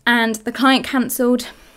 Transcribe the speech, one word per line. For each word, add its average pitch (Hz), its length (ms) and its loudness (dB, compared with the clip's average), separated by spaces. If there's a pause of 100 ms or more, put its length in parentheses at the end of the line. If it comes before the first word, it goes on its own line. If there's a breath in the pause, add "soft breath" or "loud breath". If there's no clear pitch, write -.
and 233 300 2
the 233 160 -8
client 262 340 2
cancelled, 247 640 0 (280 loud breath)